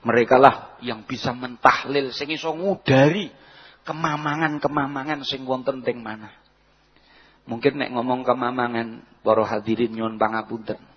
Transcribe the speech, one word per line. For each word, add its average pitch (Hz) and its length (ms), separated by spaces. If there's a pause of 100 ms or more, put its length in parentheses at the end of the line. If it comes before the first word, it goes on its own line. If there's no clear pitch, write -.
merekalah 120 800
yang 113 240
bisa 123 280
mentahlil, 127 800
sing 143 200
iso 156 200
ngudari 165 760 (560)
kemamangan-kemamangan 151 1400
sing 131 200
wonten 131 400
teng 120 160
mana. 110 320 (1120)
Mungkin 123 320
nek 131 160
ngomong 127 320
kemamangan, 120 800 (160)
para 110 240
hadirin 110 480
nyuwun 110 240
pangapunten. 110 640 (160)